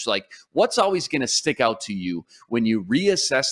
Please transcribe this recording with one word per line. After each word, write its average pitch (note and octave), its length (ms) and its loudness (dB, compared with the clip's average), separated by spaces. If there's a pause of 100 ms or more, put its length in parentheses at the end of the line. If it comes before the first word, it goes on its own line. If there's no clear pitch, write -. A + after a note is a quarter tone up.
Like, G2+ 280 -4 (180)
what's A3 280 2
always F#3+ 280 0
gonna C3 220 -2
stick - 320 -2
out A2+ 220 2
to G#2 120 -8
you F2+ 320 -4 (220)
when A#2 180 2
you A2 160 2
reassess C#3 680 0